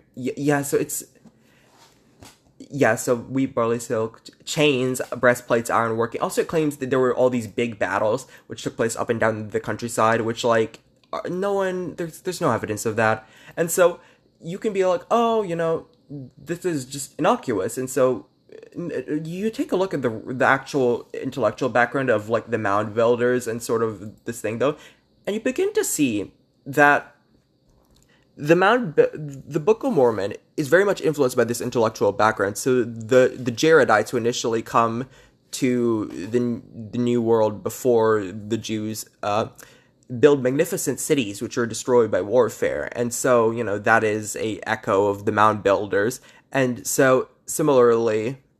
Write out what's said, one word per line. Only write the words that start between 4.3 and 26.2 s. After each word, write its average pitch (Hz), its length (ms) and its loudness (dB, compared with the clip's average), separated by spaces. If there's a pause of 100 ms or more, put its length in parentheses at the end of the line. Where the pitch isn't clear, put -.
chains, 131 560 0 (160)
breastplates, 120 520 2
iron 113 280 0
working. 117 240 -4
Also, 185 180 -2
it - 80 0
claims 151 300 -2
that 131 120 -6
there 131 100 2
were 123 140 4
all 127 160 4
these 120 180 -4
big 117 300 -4
battles, 104 500 -2 (200)
which - 160 -14
took 131 140 -6
place - 180 -2
up - 140 -4
and 113 100 0
down 110 300 -2
the 110 100 -4
countryside, 113 600 0
which, 117 240 -2
like, 113 340 2 (320)
uh, - 80 -6 (100)
no 185 220 -2
one, 185 440 -4
there's, 165 260 -10
there's 185 180 -8
no 160 120 0
evidence 104 340 -4
of 110 100 -4
that. 110 320 0 (300)
And 165 120 -2
so, 175 300 2 (420)
you 175 160 -12
can 214 140 -4
be 190 140 0
like, 180 160 0 (100)
"Oh, 226 300 2
you 175 160 -4
know, 165 300 -4 (500)
this 160 260 -10
is 151 220 -2
just - 320 -14
innocuous," 135 600 0
and 127 120 -6
so 127 380 0 (500)
n-, 151 480 -6
you 185 240 -4
take 247 220 -6
a - 40 -2
look 190 180 -2
at 151 80 -4
the, 123 80 0
the 120 360 -4
actual 127 680 0
intellectual 131 560 -2
background 123 400 0
of, 104 200 0
like, 113 220 -2
the 117 60 -2
mound 104 360 -2
builders 120 540 2
and 117 140 -6
sort 117 220 -2
of 107 420 -8
this 117 140 -8
thing, 110 200 -4
though, 147 180 0 (480)
and 202 80 -4
you 220 80 -4
begin 359 320 -2
to 427 100 2
see - 480 -2 (340)